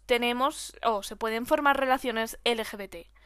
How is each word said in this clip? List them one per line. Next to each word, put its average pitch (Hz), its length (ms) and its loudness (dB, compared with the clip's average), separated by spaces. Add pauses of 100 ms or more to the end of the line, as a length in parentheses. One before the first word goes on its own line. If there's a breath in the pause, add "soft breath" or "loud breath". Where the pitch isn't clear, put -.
tenemos, 240 680 0 (100)
o 208 200 0
se 214 120 -12
pueden 226 300 -4
formar 294 320 4
relaciones 254 680 0
L 233 180 2
G 214 140 -10
B 196 100 -10
T, - 240 -18 (140 soft breath)